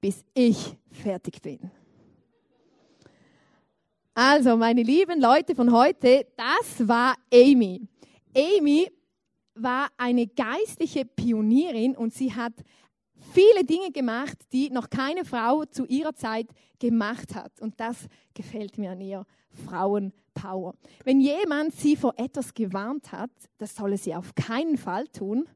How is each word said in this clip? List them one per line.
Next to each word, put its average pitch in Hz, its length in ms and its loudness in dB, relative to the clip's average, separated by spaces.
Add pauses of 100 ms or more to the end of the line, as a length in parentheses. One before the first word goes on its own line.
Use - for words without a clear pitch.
bis 196 200 -6 (120)
ich 240 420 0 (140)
fertig - 500 -10
bin.“ 156 300 -16 (2500)
Also, 254 460 4
meine 233 240 2
lieben 330 360 2
Leute 269 360 4
von 240 180 4
heute, 254 540 6 (100)
das 262 500 -2
war 240 280 2 (180)
Amy. 240 480 8 (560)
Amy 311 540 2 (640)
war 254 420 -4
eine 247 300 0
geistliche 277 800 -6
Pionierin 240 920 -2
und 226 160 -6
sie 254 220 -6
hat 233 180 -8 (800)
viele 392 320 6
Dinge 339 260 -4
gemacht, 254 460 -6 (160)
die 262 160 -2
noch 247 220 -8
keine 294 340 -6
Frau 254 400 -2
zu - 220 -10
ihrer 294 280 -4
Zeit 226 340 -8 (320)
gemacht 226 540 -4
hat. - 260 -18
Und 214 200 -12
das 233 160 -8 (380)
gefällt 214 420 -14
mir 196 140 -10
an 185 100 -14
ihr, 190 240 -12 (420)
Frauenpower. 190 1080 -6 (300)
Wenn 262 160 2
jemand 302 540 0
sie 294 220 0
vor - 220 -2
etwas 262 340 -8
gewarnt 214 600 -8
hat, 196 180 -12 (260)
das - 180 -16
solle 202 220 -6
sie - 180 -8
auf 180 200 -12
keinen 285 420 -4
Fall 202 300 -8
tun 220 480 -8